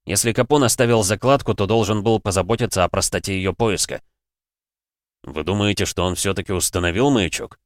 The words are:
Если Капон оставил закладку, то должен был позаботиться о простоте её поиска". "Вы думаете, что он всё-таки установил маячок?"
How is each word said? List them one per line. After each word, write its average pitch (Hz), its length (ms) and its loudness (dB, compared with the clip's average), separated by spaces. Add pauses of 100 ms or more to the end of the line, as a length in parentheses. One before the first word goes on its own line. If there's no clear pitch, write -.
Если 107 280 0
Капон 139 300 2
оставил 117 400 2
закладку, 113 500 0
то 101 140 -2
должен 107 340 2
был 110 180 2
позаботиться 98 640 0
о 87 60 2
простоте 95 480 -2
её 92 160 -2
поиска". 92 480 -2 (1200)
"Вы 73 200 -8
думаете, 101 420 0
что 87 180 -2
он 90 120 0
всё-таки 95 360 -4
установил 90 600 0
маячок?" - 540 -2